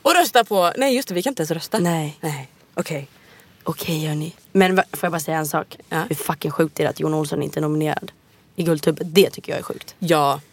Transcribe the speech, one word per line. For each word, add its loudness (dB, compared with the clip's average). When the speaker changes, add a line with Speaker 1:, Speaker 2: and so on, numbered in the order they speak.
Speaker 1:
Och 4
rösta 6
på, 2
nej 4
just 0
det, -6
vi 0
kan 0
inte -6
ens -2
rösta. -2
Speaker 2:
Nej. 0
Speaker 1:
Nej, -6
okej. -6
Speaker 2:
Okej, -4
hörni. -4
Men 4
va-, 4
får -10
jag 0
bara -4
säga -2
en -2
sak? -4
Speaker 1:
Ja. -2
Speaker 2:
Hur -2
fucking -4
sjukt -2
är 0
det 0
att -6
Jon 0
Olsson -2
inte -6
är -2
nominerad -2
i -4
Guldtuben? 0
Det 6
tycker -10
jag -4
är -8
sjukt. -12
Speaker 1:
Ja. 2